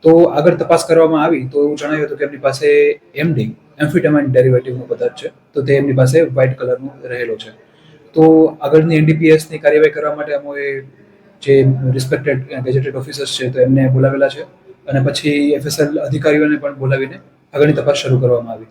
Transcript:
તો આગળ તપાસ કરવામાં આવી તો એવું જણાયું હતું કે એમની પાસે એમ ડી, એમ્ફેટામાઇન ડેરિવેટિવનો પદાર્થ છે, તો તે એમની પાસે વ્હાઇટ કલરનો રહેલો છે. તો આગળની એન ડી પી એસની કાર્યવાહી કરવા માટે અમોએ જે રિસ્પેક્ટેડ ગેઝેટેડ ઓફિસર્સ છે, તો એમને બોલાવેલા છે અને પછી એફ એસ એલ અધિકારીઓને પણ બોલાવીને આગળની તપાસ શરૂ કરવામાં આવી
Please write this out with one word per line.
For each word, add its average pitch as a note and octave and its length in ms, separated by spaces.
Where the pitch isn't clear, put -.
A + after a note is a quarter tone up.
તો E3 220
આગળ E3 320
તપાસ E3 300
કરવામાં D#3+ 380
આવી D3 280
તો C#3+ 120
એવું D3 140
જણાયું D3+ 280
હતું C#3+ 120
કે C#3+ 80
એમની C#3+ 120
પાસે D3 640
એમ D#3 180
ડી, A2 220
એમ્ફેટામાઇન D3+ 500
ડેરિવેટિવનો B2+ 480
પદાર્થ A#2+ 360
છે, - 160
તો C#3+ 80
તે C3+ 120
એમની C#3 200
પાસે C3+ 280
વ્હાઇટ C3 360
કલરનો B2+ 500
રહેલો A#2+ 280
છે. - 140
તો D#3+ 320
આગળની D#3+ 340
એન D#3 100
ડી D#3 120
પી D#3+ 100
એસની D#3 300
કાર્યવાહી D3+ 340
કરવા D3+ 240
માટે D3 180
અમોએ C#3+ 480
જે C#3 240
રિસ્પેક્ટેડ C#3 720
ગેઝેટેડ C3 320
ઓફિસર્સ C#3 440
છે, B2+ 100
તો C3 100
એમને C3 280
બોલાવેલા C3+ 400
છે C#3+ 140
અને C3+ 120
પછી C#3 300
એફ D3 360
એસ D3 140
એલ D3+ 200
અધિકારીઓને D3+ 580
પણ C#3 180
બોલાવીને C3+ 440
આગળની D3 200
તપાસ C#3+ 220
શરૂ C3 240
કરવામાં A#2+ 340
આવી A2 180